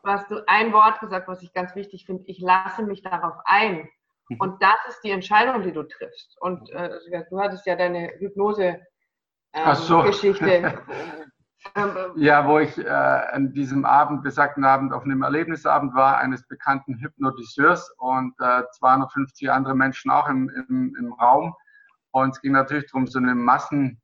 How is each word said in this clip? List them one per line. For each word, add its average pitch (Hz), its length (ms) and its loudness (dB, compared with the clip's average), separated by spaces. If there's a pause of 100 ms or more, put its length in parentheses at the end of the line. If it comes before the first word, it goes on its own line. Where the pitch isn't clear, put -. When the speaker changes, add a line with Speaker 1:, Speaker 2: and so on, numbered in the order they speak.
Speaker 1:
du 196 60 -8
hast 202 200 -2
so 208 180 -10
ein 214 260 2
Wort 196 280 4
gesagt, 185 280 -8
was 185 140 -14
ich 175 100 -20
ganz 185 220 -8
wichtig 202 320 -14
finde, 185 200 -10
„Ich 175 140 -16
lasse 190 440 0
mich 196 180 -8
darauf 175 320 -6 (100)
ein.“ 190 440 0 (400)
Speaker 2:
Mhm. 117 100 -10
Speaker 1:
Und 190 240 -4
das 196 140 6 (120)
ist - 140 -16
die 208 80 -6
Entscheidung, 208 520 0
die 180 100 -4
du 151 100 -6
triffst. - 580 -16
Und, 175 300 -8
äh, - 60 -14
also, 175 340 -10 (200)
du 185 100 -6
hattest 196 260 -6
ja 180 80 0
deine 175 460 -2
Hypnose, 196 600 -2 (720)
ähm, 156 140 -4
Speaker 3:
Ach 147 100 4
so. 165 280 4
Speaker 1:
Geschichte. 185 840 2
Speaker 3:
<laughs> 151 480 -14 (420)
Speaker 1:
Ähm, 202 200 -4
ähm, 185 200 -8
Speaker 3:
Ja, 147 300 4
wo 143 120 6
ich, 151 180 0
äh, 147 120 -8
an 135 680 0
diesem 135 320 -2
Abend, 143 360 2
besagten 139 420 -2
Abend, 135 280 4
auf 123 120 -8
einem 135 180 0
Erlebnisabend 143 720 0
war, 135 240 4
eines 131 280 -4
bekannten 135 540 -4
Hypnotiseurs 139 960 -2
und, 127 420 -4
äh, 123 340 0
zweihundertfünfzig 135 800 0
andere 135 240 0
Menschen 131 360 0
auch 143 180 2
im, 131 220 -2 (180)
im, 127 300 -2
im 120 160 -8
Raum. 165 400 2 (560)
Und 131 200 2
es - 120 -12
ging 139 100 -2
natürlich 139 380 0
darum, 131 160 -2
so 131 120 -4
eine 127 160 2
Massenhypnose 131 680 0